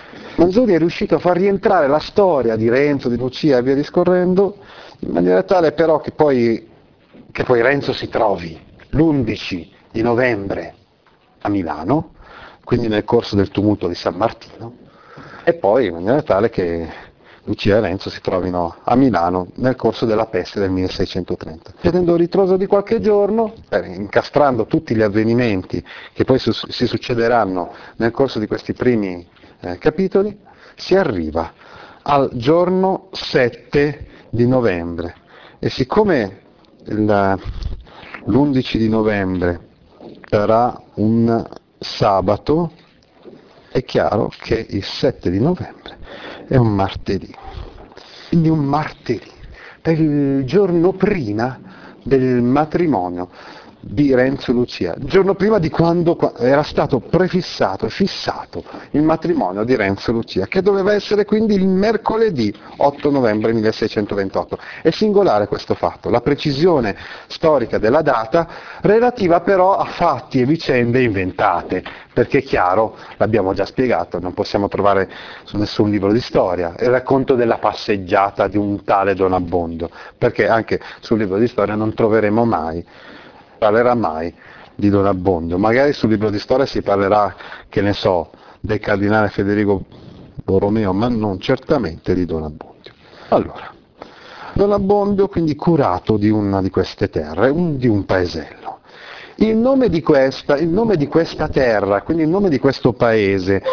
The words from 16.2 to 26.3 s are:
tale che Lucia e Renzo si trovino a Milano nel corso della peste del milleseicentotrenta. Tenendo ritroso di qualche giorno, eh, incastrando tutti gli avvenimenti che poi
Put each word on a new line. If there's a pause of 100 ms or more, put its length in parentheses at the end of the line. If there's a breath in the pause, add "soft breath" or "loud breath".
tale
che (580 loud breath)
Lucia
e
Renzo
si
trovino
a
Milano
nel
corso
della
peste
del
milleseicentotrenta.
Tenendo
ritroso
di
qualche
giorno, (160)
eh,
incastrando
tutti
gli
avvenimenti (300 loud breath)
che
poi